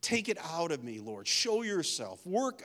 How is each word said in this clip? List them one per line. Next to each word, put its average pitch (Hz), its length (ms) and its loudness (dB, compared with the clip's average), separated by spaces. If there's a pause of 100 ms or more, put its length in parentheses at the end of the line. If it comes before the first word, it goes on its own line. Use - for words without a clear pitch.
Take 226 280 0
it 208 100 2
out 165 320 0
of 139 140 0
me, 113 160 -6
Lord. 104 260 -8
Show 233 360 4
yourself. 156 640 -2
Work 247 400 0